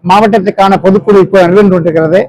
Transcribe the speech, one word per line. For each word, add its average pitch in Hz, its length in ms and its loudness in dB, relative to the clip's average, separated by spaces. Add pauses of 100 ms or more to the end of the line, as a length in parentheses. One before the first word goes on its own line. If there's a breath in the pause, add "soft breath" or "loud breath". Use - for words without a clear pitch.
மாவட்டத்துக்கான 202 640 0 (100)
பொதுக்குழு 196 360 2
இப்போ 190 220 0
நடைபெற்று 185 300 2
கொண்டிருக்கிறது. 165 580 -2